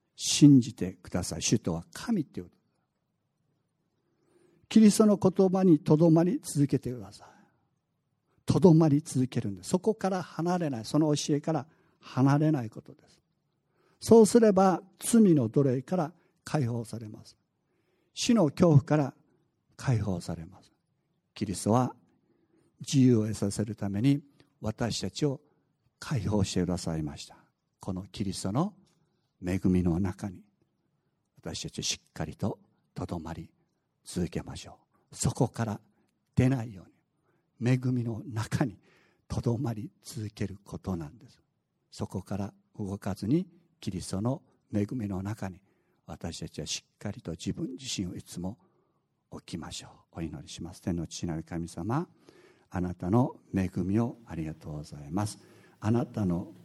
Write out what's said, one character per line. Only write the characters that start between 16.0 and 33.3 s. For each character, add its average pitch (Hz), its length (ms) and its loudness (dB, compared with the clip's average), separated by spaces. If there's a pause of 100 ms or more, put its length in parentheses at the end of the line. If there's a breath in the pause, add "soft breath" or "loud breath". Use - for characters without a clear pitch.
解 151 220 -2
放 117 200 -4
さ 107 120 -12
れ 110 120 -14
ま 107 160 -20
す。 - 120 -20 (760)
死 - 200 0
の 185 160 4
恐 180 200 4
怖 147 120 8
か - 160 2
ら 139 160 0 (640)
解 120 240 0
放 95 220 -4
さ 85 140 -8
れ 80 100 -12
ま - 160 -20
す。 - 100 -20 (640)
キ 101 140 -6
リ 90 80 -6
ス - 80 -10
ト 101 80 2
は 123 240 2 (840)
自 - 200 0
由 127 180 6
を 107 60 2
得 107 100 -4
さ 101 160 -4
せ 101 160 -4
る 104 100 -8
た 101 140 -6
め 98 140 -4
に 139 180 2 (400 soft breath)
私 110 400 -4
た 98 80 -6
ち - 160 -6
を 139 160 -4 (580)
解 117 280 -6
放 101 160 0
し - 100 -4
て 95 60 -2
く 87 80 0
だ 90 100 -2
さ 82 180 -6
い 80 60 -4
ま 76 160 -8
し - 80 -16
た。 - 100 -20 (440)
こ - 140 -10
の 92 180 -10
キ - 120 -6
リ 95 100 -4
ス - 100 -12
ト 95 80 -4
の 165 220 -2 (680)
恵 92 220 -2
み 92 160 4
の 87 180 0
中 98 300 -6
に 90 120 -16 (960)
私 - 260 -12
た 151 60 -10
ち - 120 -10
し - 260 -4
っ - 60 -20
か 82 120 -6
り 78 100 -10
と - 240 -4 (340)
と - 120 -8
ど 90 140 -6
ま 80 140 -10